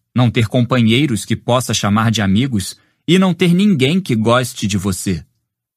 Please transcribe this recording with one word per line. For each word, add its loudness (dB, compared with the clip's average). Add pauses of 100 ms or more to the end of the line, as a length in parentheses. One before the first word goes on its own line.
(140)
não 2
ter 0
companheiros 0
que -6
possa -2
chamar 0
de -2
amigos -2 (300)
e 4
não 2
ter 2
ninguém 2
que -2
goste 0
de -2
você. -4 (500)